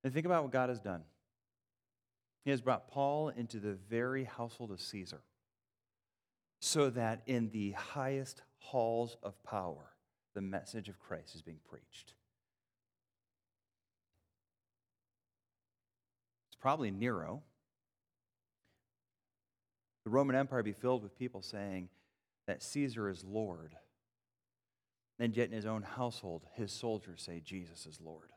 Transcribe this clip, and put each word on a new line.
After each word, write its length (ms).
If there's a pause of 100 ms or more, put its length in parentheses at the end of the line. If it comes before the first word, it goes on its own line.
And 100
think 120
about 180
what 80
God 180
has 100
done. 240 (1400)
He 60
has 100
brought 280
Paul 400
into 300
the 140 (160)
very 340
household 480
of 100
Caesar, 400 (1400)
so 280
that 360
in 260
the 200
highest 720 (140)
halls 680
of 200
power, 480 (440)
the 60
message 480
of 100
Christ 360
is 60
being 180 (100)
preached. 440 (4000)
It's 120
probably 300
Nero. 500 (2750)
The 60
Roman 240
Empire 240
would 60
be 60
filled 320
with 140
people 240
saying 480 (580)
that 160
Caesar 460
is 140
Lord, 520 (1400)
and 160
yet 140
in 40
his 120
own 160
household, 720
his 180
soldiers 500
say 220
Jesus 420
is 140
Lord. 380